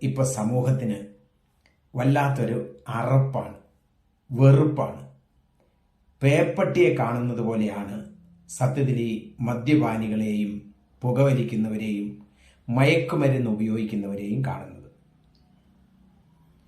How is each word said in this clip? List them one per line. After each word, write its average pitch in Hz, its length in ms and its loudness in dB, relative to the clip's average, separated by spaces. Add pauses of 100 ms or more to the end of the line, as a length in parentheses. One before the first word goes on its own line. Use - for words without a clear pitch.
ഇപ്പൊ 131 160 -2 (120)
സമൂഹത്തിന് 117 640 -2 (960)
വല്ലാത്തൊരു 135 640 0 (380)
അറപ്പാണ്, 131 600 0 (720)
വെറുപ്പാണ്. 135 720 4 (1200)
പേപ്പട്ടിയെ 165 800 4
കാണുന്നത് 120 480 -2
പോലെയാണ് 104 500 -4 (600)
സത്യത്തിൽ 131 500 0
ഈ 110 40 -2 (360)
മദ്യപാനികളെയും 110 1040 0 (480)
പുകവലിക്കുന്നവരെയും 110 1040 0 (720)
മയക്കുമരുന്ന് 139 800 2
ഉപയോഗിക്കുന്നവരെയും 107 880 -4
കാണുന്നത്. - 420 -12 (1800)